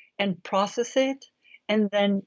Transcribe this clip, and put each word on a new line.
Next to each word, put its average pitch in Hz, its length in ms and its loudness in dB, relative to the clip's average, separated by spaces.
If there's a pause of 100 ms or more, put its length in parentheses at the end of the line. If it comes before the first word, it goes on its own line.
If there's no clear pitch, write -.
(160)
and 202 260 -2
process 202 520 -2
it, 269 300 0 (420)
and 214 240 2
then 202 360 0